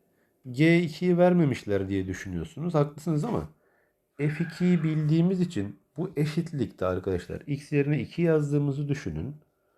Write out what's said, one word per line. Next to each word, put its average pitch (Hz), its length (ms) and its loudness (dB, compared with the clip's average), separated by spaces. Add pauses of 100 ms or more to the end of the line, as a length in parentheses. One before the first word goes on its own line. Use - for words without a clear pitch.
(520)
G 160 300 6
ikiyi 175 360 0
vermemişler 151 720 4
diye 95 180 0
düşünüyorsunuz. 92 680 -6
Haklısınız 151 500 0
ama 127 260 -4 (680)
F 151 260 -2
ikiyi 180 400 0
bildiğimiz 160 580 2
için 104 380 -4 (180)
bu 165 180 -6
eşitlikte 147 680 -4
arkadaşlar 92 640 -4
x 147 240 -8
yerine 143 300 0
iki 110 200 -6
yazdığımızı 147 640 0
düşünün. 113 480 -6 (420)